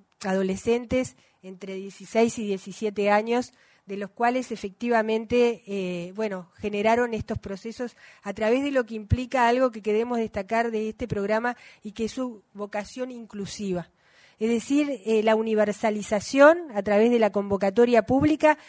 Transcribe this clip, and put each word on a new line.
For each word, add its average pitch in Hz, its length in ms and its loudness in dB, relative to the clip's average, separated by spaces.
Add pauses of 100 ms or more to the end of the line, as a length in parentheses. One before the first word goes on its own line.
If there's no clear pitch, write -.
(240)
adolescentes 226 920 -2 (260)
entre 190 340 -14
dieciséis 196 640 -2
y 214 60 -4
diecisiete 202 680 -2
años, 233 400 0 (320)
de 196 120 -12
los 196 140 -10
cuales 240 400 -2
efectivamente, 226 1160 0
eh, 180 480 -6
bueno, 196 400 -6
generaron 220 580 0
estos 214 240 -4
procesos 226 580 -10 (280)
a 202 100 -6
través 220 300 2
de 285 80 -2
lo 262 120 2
que 220 120 -10
implica 240 500 0
algo 254 240 4
que 220 100 -14
queremos 220 380 0
destacar 226 540 -2
de 220 160 -2
este 214 180 -8
programa 214 500 -2 (280)
y 214 80 -14
que 220 140 -4
es 208 60 -4
su 247 300 -8 (100)
vocación 208 600 -8
inclusiva. 202 760 -8 (500)
Es 220 100 0
decir, 277 540 0
eh, 220 180 2
la 220 140 4
universalización 220 1200 2 (160)
a 202 80 -2
través 214 300 4
de 240 80 4
la 208 100 4
convocatoria 202 760 2
pública, 302 520 4 (100)